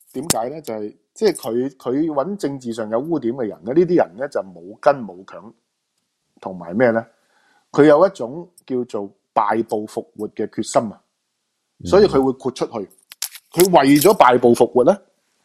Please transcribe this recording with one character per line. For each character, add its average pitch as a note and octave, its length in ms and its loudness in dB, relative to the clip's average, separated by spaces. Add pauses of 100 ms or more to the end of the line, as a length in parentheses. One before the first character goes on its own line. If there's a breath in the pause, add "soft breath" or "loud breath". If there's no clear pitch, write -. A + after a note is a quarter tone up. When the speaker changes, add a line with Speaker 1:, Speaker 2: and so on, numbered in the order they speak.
(140)
Speaker 1:
點 C3 140 -12
解 A#2+ 220 -2
呢？ D#3 120 -14
就 A#2+ 120 -12
係 G#2+ 220 -10 (200)
即 A3 100 -4
係 F#3 80 2
佢， B2 440 -6
佢 C#3 280 -4
搵 D#3 320 -6
政 C#3 220 -8
治 B2 140 -12
上 A2 180 -8
有 A2+ 80 -2
污 D#3+ 180 -4
點 A#2 160 -4
嘅 C3 140 -8
人 F2 180 -12
咧， A#2+ 80 -8
呢 F3 120 2
啲 E3+ 120 0
人 F#2 200 -2
咧 C3+ 100 -8
就 A#2+ 140 -6
冇 F#2 380 -18
根 C#3+ 240 2
冇 F#2 220 -16
強， F#2 260 -20 (880)
同 F#2+ 160 -12
埋 F2 200 -12
咩 A#2+ 160 4
咧？ A2+ 120 -2 (680)
佢 C#3+ 140 4
有 D3+ 200 6
一 G3 60 0
種 D3+ 360 -12 (200)
叫 B2+ 160 -4
做 G#2 260 -8 (240)
敗 A2+ 300 0
部 G#2+ 240 -6
復 - 180 -10 (100)
活 G#2+ 140 -10
嘅 A2 200 -6
決 - 120 -8
心 B2+ 200 0 (100)
啊， F#2 100 -20 (840)
Speaker 2:
嗯。 F2+ 40 -12
Speaker 1:
所 F3+ 140 4
以 G#3 40 6
佢 D3 160 2
會 C3 120 0
豁 B2 180 -8
出 - 140 -6
去。 G#2 240 -12 (640)
佢 E3+ 120 2
為 D3 340 6
咗 E3+ 180 4
敗 B2+ 220 6
部 B2 160 4
復 A#2 180 2
活 B2+ 120 2
咧， F3 120 4 (500)